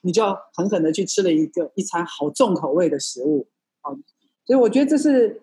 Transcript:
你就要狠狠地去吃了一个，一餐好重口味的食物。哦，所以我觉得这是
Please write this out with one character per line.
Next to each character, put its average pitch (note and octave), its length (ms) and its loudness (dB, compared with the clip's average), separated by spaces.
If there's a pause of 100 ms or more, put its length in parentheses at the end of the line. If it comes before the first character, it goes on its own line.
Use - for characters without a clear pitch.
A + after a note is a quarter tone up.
你 F3+ 100 -2
就 A3 80 4
要 G3 160 0 (160)
狠 F3+ 160 -2
狠 F#3+ 140 0
地 D#3 100 0
去 F#3+ 100 -2
吃 G3 200 -2
了 F3+ 100 2
一 D#3 140 2
个， D#3 300 -6
一 F#3+ 60 -4
餐 F3 220 -6
好 D3 240 -6
重 G#3+ 240 2
口 D3+ 200 -2
味 E3 180 2
的 C#3 100 -2
食 - 220 -10
物。 C#3+ 240 0 (380)
哦， C#3+ 120 -12 (480)
所 B3 100 0
以 C4+ 40 4
我 A#3 100 6
觉 C4 120 2
得 D4 40 4
这 D4 140 2
是 B3+ 440 2